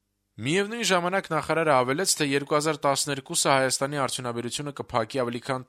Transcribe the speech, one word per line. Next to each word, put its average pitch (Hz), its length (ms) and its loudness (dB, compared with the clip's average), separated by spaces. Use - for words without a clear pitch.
Միևնույն 202 560 -2
ժամանակ, 180 400 0
նախարարը 156 480 2
ավելեց, 135 400 2
թե 156 80 2
երկու 139 320 0
հազար 151 240 0
տասներկուսը 143 720 0
Հայաստանի 135 480 2
արդյունաբերությունը 120 760 -4
կփակի 117 420 -2
ավելի 120 240 -4
քան 131 240 -4